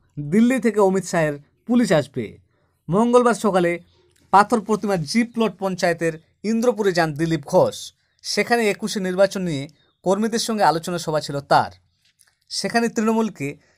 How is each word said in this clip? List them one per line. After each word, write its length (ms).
দিল্লি 380
থেকে 220
অমিত 240
শাহের 340
পুলিশ 260
আসবে।" 460
মঙ্গলবার 460
সকালে 460
পাথর 300
প্রতিমা 360
জি 280
প্লট 340
পঞ্চায়েতের 540
ইন্দ্রপুরে 500
যান 220
দিলীপ 300
ঘোষ। 480
সেখানে 480
একুশে 300
নির্বাচন 420
নিয়ে 260
কর্মীদের 360
সঙ্গে 260
আলোচনা 340
সভা 220
ছিল 200
তার। 300
সেখানে 400
তৃণমূলকে 680